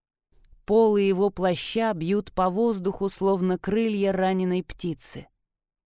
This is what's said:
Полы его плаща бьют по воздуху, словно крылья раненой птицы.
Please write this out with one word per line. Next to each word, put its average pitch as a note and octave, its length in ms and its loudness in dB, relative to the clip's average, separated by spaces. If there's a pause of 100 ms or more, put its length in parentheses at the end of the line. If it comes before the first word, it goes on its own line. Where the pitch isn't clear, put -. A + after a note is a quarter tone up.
(640)
Полы G#3+ 360 4
его G3 280 2
плаща G3 640 -2
бьют F3+ 380 -2
по F#3 180 0
воздуху, G3 600 -2
словно F#3 480 0
крылья G#3 540 0
раненой F#3 520 0
птицы. - 640 -10 (580)